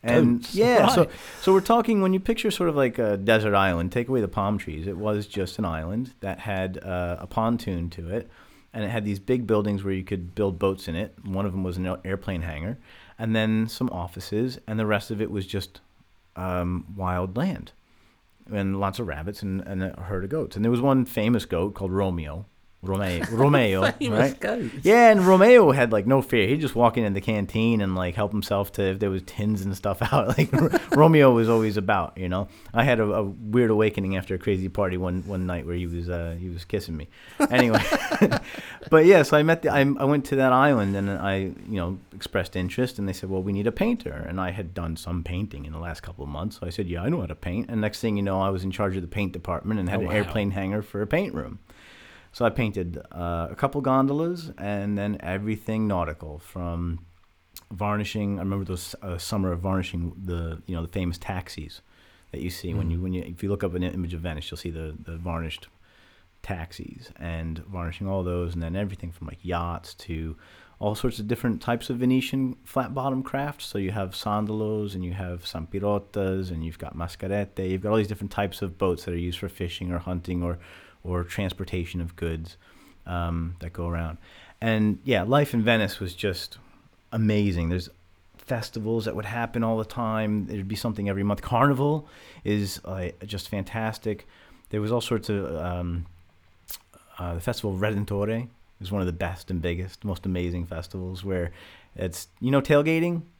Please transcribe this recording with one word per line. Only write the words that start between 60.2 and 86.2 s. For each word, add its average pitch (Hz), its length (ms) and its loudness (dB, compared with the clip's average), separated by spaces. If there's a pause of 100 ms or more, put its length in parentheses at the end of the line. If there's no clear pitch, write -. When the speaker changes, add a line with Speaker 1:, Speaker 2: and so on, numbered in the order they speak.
Speaker 1:
the, 82 420 -6
you 90 100 -6
know, 82 60 -4
the 82 100 -6
famous 87 260 -2
taxis - 640 -10 (500)
that - 120 -10
you 90 80 -4
see 87 240 -8
when 98 140 -2
Speaker 2:
Mm. 82 40 0
Speaker 1:
you, 85 80 -2
when 92 140 -4
you, 90 80 -4
if - 200 -12
you 101 60 -4
look 101 160 -2
up 87 100 -2
an 90 80 -2
image 90 320 -4
of 82 60 -8
Venice, 78 300 -8
you'll 82 80 -12
see 87 120 -8
the, 80 240 -10 (100)
the 82 120 -12
varnished 82 520 -8 (760)
taxis - 760 -12
and 82 420 -8
varnishing 87 460 -8
all 95 160 -2
those, 87 320 -2
and 82 80 -4
then 82 140 -4
everything 95 340 -6
from, - 160 -14
like, 85 160 -14
yachts 85 520 -6
to 80 420 -8 (440)
all 104 140 0
sorts - 240 -2
of 104 80 -6
different 113 340 -2
types 120 300 -4
of 127 60 -4
Venetian 127 580 0 (100)
flat - 300 -4
bottom 131 280 -2
crafts. 139 440 -6
So - 120 -6
you 95 120 -2
have 98 200 -4
sandolos 107 840 -4
and 92 100 -6
you 87 100 -6
have 90 300 -8
sampirottas 95 1080 -2
and 80 120 -6
you've 82 140 -8
got - 180 -12
mascarette. 95 520 -4 (200)
You've 95 140 -2
got 104 80 -2
all 110 60 4
these 104 100 2
different 101 240 -8
types 101 320 -4
of 90 160 -6
boats 90 280 0
that 90 80 -4
are 85 40 -2
used 87 220 -4
for 98 80 -8
fishing 90 420 -8
or 87 80 -4
hunting 87 460 -4
or, 85 140 -4 (440)
or 87 220 -4
transportation 90 760 -6
of 85 140 -8
goods, 82 420 -6 (500)
um, 85 520 -4
that 82 140 -12
go 85 160 -6
around. 82 300 -4 (420)
And 107 440 2
yeah, 113 200 2
life 139 280 2
in 117 100 0
Venice 110 360 2
was 87 160 -6
just - 440 -4 (520)